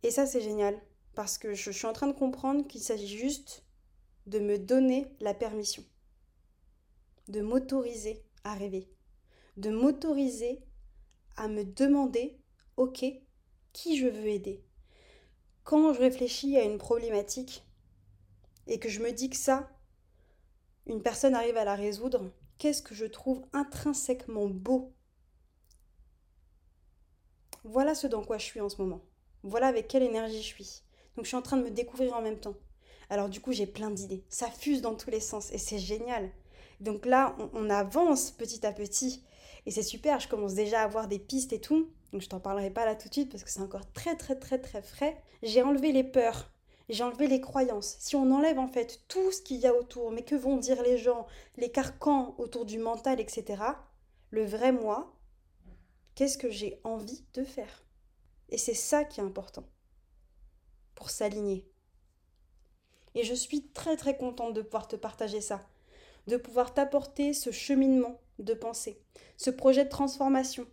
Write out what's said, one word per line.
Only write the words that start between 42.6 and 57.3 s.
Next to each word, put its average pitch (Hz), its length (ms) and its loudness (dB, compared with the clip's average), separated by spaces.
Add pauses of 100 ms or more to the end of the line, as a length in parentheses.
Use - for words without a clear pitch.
pas 226 160 0
là 220 100 2
tout 214 140 -16
de - 40 -14
suite 277 180 0
parce 196 120 -14
que - 60 -16
c'est - 120 -6
encore 196 320 -10
très, - 220 -4
très, 269 220 -4
très, 262 220 -2
très 220 240 -10
frais. - 380 -4 (200)
J'ai 226 220 4
enlevé 285 280 4
les 262 120 6
peurs. 233 500 2 (340)
J'ai 226 160 -2
enlevé 247 240 0
les 262 140 4
croyances. 247 580 -2
Si - 160 -4
on 269 140 6
enlève 285 300 4
en 262 80 0
fait 247 400 -4
tout 381 240 0
ce 370 100 -6
qu'il 254 160 -6
y 240 80 2
a 247 80 8
autour, 240 380 0
mais 233 120 -6
que 285 120 0
vont 262 220 2
dire 247 260 2
les 247 160 6
gens, 233 260 2 (320)
les 240 140 -2
carcans 262 680 2
autour 233 280 -4
du 214 120 -8
mental, 226 420 0
et 214 80 -2
cetera, 214 640 -4 (380)
le 220 160 0
vrai 214 260 4
moi, 233 460 0 (960)
qu'est-ce 269 240 0
que 240 140 -4
j'ai 202 320 -8
envie 220 500 -8